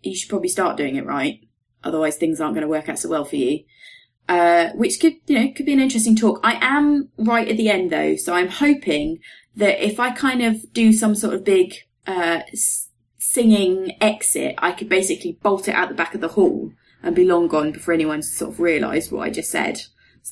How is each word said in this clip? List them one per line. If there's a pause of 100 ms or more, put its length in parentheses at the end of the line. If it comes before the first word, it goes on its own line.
you
should
probably
start
doing
it
right. (440)
Otherwise,
things
aren't
gonna
work
out
so
well
for
you." (680)
Uh,
which
could, (100)
you
know,
could
be
an
interesting
talk.
I
am
right
at
the
end,
though,
so
I'm
hoping (360)
that
if
I
kind
of
do
some
sort
of
big, (320)
uh, (120)
s-, (300)
singing
exit,
I
could
basically
bolt
it
out
the
back
of
the
hall (320)
and
be
long
gone
before
anyone's
sort
of
realised
what
I
just
said. (460)
So